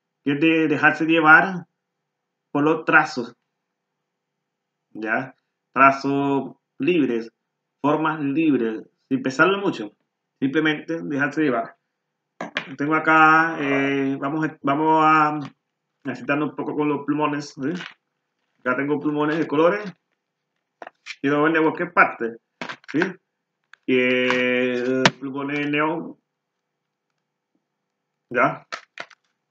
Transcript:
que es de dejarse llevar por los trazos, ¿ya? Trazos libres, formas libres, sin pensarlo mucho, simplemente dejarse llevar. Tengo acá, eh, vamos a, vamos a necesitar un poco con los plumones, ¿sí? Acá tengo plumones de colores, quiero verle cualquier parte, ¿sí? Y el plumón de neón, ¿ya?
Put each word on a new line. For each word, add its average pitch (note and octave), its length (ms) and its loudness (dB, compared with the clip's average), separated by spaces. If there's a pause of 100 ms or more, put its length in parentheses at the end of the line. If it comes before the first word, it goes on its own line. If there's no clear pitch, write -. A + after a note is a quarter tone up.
(220)
que C#3+ 100 -2
es C#3+ 80 -2
de D#3+ 280 2
dejarse D3 380 0
llevar E3 600 4 (840)
por C#3+ 120 -2
los D#3+ 220 2
trazos, D3 500 2 (1600)
¿ya? A2 440 -6 (380)
Trazos C#3 840 2 (220)
libres, B2 540 0 (480)
formas D3+ 400 0
libres, C#3 680 0 (220)
sin C3+ 140 -2
pensarlo E3+ 380 2
mucho, C3 360 -6 (420)
simplemente D#3 640 -2
dejarse D3 400 -4
llevar. B2 320 -4 (1000)
Tengo D3 200 -4
acá, D#3 640 4
eh, C#3 600 -2
vamos D#3 240 -4
a, D3+ 160 -6
vamos D#3 420 2
a D3+ 360 4 (680)
necesitar C3+ 380 -4
un C#3+ 120 -6
poco D3+ 200 -8
con D3 140 -2
los C#3+ 180 -4
plumones, D3 440 -2
¿sí? C#3 200 -6 (880)
Acá B2+ 160 -4
tengo C#3+ 220 -2
plumones D3+ 400 -2
de D3+ 80 -2
colores, F3 480 0 (1300)
quiero D3 240 2
verle D#3+ 180 2
cualquier E3 300 -2
parte, A#2+ 440 2 (540)
¿sí? D3 100 -2 (840)
Y B2+ 140 4
el B2+ 1040 0 (160)
plumón C#3 280 -8
de D3 220 -4
neón, D#3+ 460 -4 (2000)
¿ya? C3 380 0 (840)